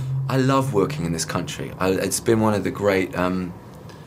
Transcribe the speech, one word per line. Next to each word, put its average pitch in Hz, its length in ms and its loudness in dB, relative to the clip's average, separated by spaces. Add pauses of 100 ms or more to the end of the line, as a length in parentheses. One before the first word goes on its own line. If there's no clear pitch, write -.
(280)
I 131 100 2
love 135 360 2
working 85 300 0
in 85 80 0
this 80 120 -2
country. 73 540 -4
I, 92 120 2
it's 92 280 0
been 113 220 4
one 110 140 4
of 98 100 0
the - 80 -2
great, 95 440 2
um, 90 360 0 (540)